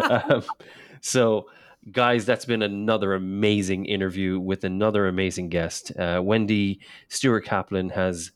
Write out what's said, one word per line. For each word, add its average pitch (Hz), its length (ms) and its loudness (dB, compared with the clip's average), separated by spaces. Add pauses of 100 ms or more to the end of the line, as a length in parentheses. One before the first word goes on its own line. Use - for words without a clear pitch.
Um, 123 400 2 (580)
so, 113 480 2 (440)
guys, 120 340 2
that's 120 180 0
been 117 180 0
another 101 520 0
amazing 98 720 0
interview 95 540 -2
with 95 240 -4
another 101 420 0
amazing 90 440 -2
guest. 82 460 -4
Uh, 87 260 -2
Wendy 104 580 0 (280)
Stewart 117 360 0
Kaplan 95 460 -2
has, 92 460 -2